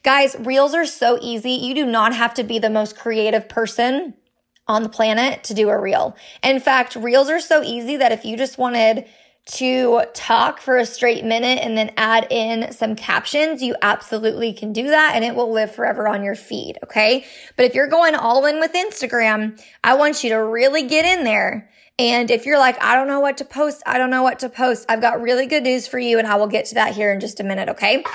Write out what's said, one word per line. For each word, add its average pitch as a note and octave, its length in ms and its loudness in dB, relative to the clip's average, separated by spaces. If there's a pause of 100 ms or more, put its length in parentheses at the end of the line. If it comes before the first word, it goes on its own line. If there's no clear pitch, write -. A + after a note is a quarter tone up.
Guys, C4+ 360 2
reels C4+ 340 2
are E4 120 0
so B3 360 0
easy. A#3 300 -6
You B3+ 240 -4
do D4 100 0
not A3+ 300 2
have A#3 200 -2
to B3+ 80 -4
be A3+ 160 -4
the A3 100 0
most G#3+ 280 -2
creative A3 500 -2
person B3 680 -2 (520)
on A3 160 0
the G#3+ 60 -6
planet A3+ 560 0
to A3 80 -8
do G#3 160 2
a G#3 100 2
reel. - 360 -2 (280)
In C4+ 160 2
fact, C4 360 0
reels B3 340 2
are D#4+ 100 0
so D#4 240 2
easy A#3 340 -6
that B3+ 140 4
if A3 140 -4
you A3+ 120 -8
just C4 200 -4
wanted A3+ 480 2 (400)
to B3+ 580 0 (100)
talk - 460 0
for B3+ 180 0
a A#3+ 80 2
straight A#3 400 -2
minute A#3 380 0
and A3+ 140 -4
then G#3+ 200 -2
add A3 320 2
in A3+ 420 -2
some A3 240 -4
captions, D4 680 -2
you B3 200 -4
absolutely A3 720 -2
can G#3+ 180 -10
do A3+ 160 -4
that D4+ 280 4
and A3+ 100 0
it A#3 100 -6
will A#3+ 160 0
live G#3+ 220 -2
forever - 340 -2
on G3+ 160 -2
your G3+ 120 -4
feed, - 480 -12
okay? A3+ 420 0 (320)
But B3 80 6
if B3 80 2
you're C4+ 140 2
going D#4+ 260 4
all C4 320 2
in D4+ 140 0
with D#4+ 140 -2
Instagram, A3+ 840 -2 (240)
I B3 120 6
want D4 280 2
you B3 60 -2
to A3 80 2
really A#3 460 2
get D#4 220 2
in F4+ 180 2
there. G#3+ 460 -2 (280)
And A#3+ 340 0
if A#3 140 0
you're C#4+ 140 2
like, C4 240 4
"I A#3 120 4
don't C4+ 120 2
know C#4 120 -2
what C#4 180 0
to C#4 80 -10
post, C#4+ 400 -4
I - 120 -2
don't B3+ 120 0
know C4 140 0
what B3+ 160 0
to B3+ 100 -8
post," B3 380 -2
I've A3+ 140 0
got A#3 200 0
really B3 260 0
good D4+ 160 0
news B3+ 240 -2
for B3+ 120 -8
you, A#3+ 200 0
and A3 80 0
I G#3 80 0
will G#3 120 2
get G#3+ 200 -2
to A3 80 -14
that A3 200 0
here G#3 160 0
in G3 80 -2
just G#3 200 -10
a G#3+ 40 -6
minute, G3 260 -4
okay? G#3+ 340 0 (100)